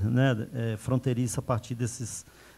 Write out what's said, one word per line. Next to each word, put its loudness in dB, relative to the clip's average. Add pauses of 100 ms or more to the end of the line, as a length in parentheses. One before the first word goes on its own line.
né, 4
é, -2
fronteiriça 0
a -2
partir -2
desses, -6 (320)